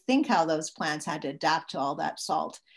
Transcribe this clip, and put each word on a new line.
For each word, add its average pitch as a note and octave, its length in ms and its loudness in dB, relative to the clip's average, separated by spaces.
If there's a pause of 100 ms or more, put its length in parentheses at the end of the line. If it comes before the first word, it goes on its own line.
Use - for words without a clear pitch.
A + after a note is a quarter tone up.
think C4+ 200 4
how F3+ 160 4
those D#3 280 0
plants D3+ 340 -4
had D#3+ 160 -4
to D3 80 -6
adapt D#3 420 0
to E3+ 80 -4
all C#3 160 0
that D#3 240 -4
salt, D#3 400 -4 (180)